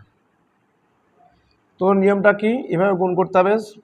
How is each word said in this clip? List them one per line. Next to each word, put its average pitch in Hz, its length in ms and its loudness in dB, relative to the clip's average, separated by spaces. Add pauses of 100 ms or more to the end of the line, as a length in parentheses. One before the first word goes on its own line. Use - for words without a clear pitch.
(1800)
তো 185 120 0
নিয়মটা 202 400 2
কি? 208 180 -2 (160)
এভাবে 190 280 0
গুণ 180 200 -2
করতে 180 220 -2
হবে, 190 160 4 (300)